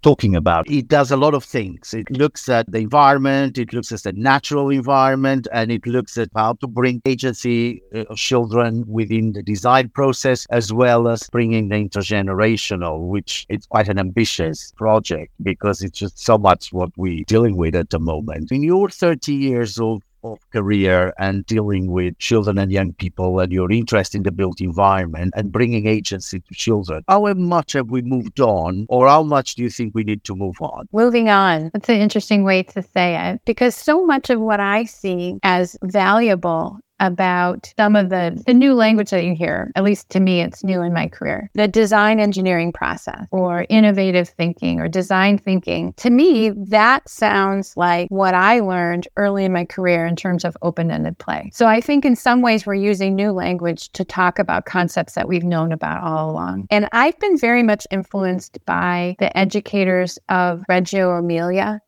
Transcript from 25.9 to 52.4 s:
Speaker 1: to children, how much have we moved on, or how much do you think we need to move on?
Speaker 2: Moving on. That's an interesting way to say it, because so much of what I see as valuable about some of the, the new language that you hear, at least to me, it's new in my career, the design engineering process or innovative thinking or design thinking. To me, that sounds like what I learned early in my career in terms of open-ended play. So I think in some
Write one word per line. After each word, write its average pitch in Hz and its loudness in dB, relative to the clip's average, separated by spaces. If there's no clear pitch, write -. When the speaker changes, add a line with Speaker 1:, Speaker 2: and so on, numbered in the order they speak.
Speaker 1:
to - -20
children, 87 -2
how 202 2
much 175 -2
have 123 -2
we 127 -2
moved 120 -4
on, 95 0
or 127 4
how 156 8
much 147 -2
do 120 -6
you 120 -2
think 110 -6
we 110 -2
need 104 -4
to 98 -8
move 92 -6
on? - -10
Speaker 2:
Moving 233 2
on. 175 2
That's - -4
an 220 2
interesting 208 2
way 190 2
to - -8
say 175 -2
it, 233 -8
because 233 0
so 339 0
much 269 0
of 233 0
what 214 0
I 202 0
see 185 -6
as 180 0
valuable 190 0
about 180 0
some 214 4
of 190 2
the, 175 -2
the 254 4
new 262 6
language 220 2
that 180 0
you 175 -2
hear, 160 -4
at 190 0
least 202 0
to 190 0
me, 185 2
it's - -6
new 185 -2
in 175 -2
my 160 -2
career, - -8
the 208 2
design 214 2
engineering 185 0
process - -8
or 180 -2
innovative 190 4
thinking 170 -4
or 160 -2
design 190 2
thinking. 180 -2
To - -2
me, 240 4
that 208 2
sounds 196 0
like 175 0
what 190 2
I 208 4
learned 175 -2
early 196 0
in 190 0
my 175 0
career 175 0
in 170 -2
terms 180 -2
of 165 -6
open-ended 165 -2
play. - -8
So 233 4
I 220 4
think 285 0
in 247 4
some 247 2